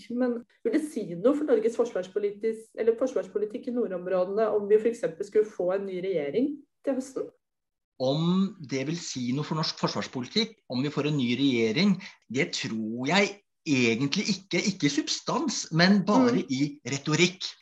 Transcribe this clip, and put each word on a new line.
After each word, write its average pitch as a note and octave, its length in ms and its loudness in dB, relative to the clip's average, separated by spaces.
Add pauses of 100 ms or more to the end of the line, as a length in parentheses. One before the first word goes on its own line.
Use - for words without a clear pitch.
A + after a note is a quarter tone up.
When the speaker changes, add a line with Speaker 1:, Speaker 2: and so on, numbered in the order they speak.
(100)
Speaker 1:
Men A#3+ 340 -2 (200)
vil A3 80 0
det D#4 180 -2
si F3 240 -8
noe A#3 220 2
for D4+ 80 -2
Norges A3+ 320 2
forsvarspolitis-, G#3 1000 -4
eller A3+ 200 2
forsvarspolitikk G#3+ 720 -4
i - 20 -6
nordområdene F#3+ 840 -2
om G3+ 160 0
vi G#3+ 80 6
for A3 120 4
eksempel G3+ 360 -4
skulle G#3+ 220 2
få F3+ 300 -2
en G3+ 100 -4
ny F3+ 160 -6
regjering F#3+ 540 -2 (280)
til C4+ 100 0
høsten? - 360 -8 (720)
Speaker 2:
Om E3+ 580 0
det C#3 300 -4
vil E3+ 80 -2
si B2 340 -6
noe D3 140 -2
for E3+ 100 -6
norsk D#3 240 -4
forsvarspolitikk, C#3+ 800 -4 (120)
om B2+ 140 -2
vi D3 60 0
får C#3+ 180 -2
en D3+ 100 0
ny A#2+ 200 0
regjering, C3+ 680 2 (260)
det D3 240 -2
tror A2 540 -4
jeg F#3 340 2 (240)
egentlig C3 640 2
ikke, - 320 -2
ikke F#3+ 260 -2
i - 20 4
substans, - 840 -4
men F3+ 320 6
bare A#3+ 380 4
Speaker 1:
Mm. - 80 -6
Speaker 2:
i C#3+ 340 -2
retorikk. D#3 640 0 (160)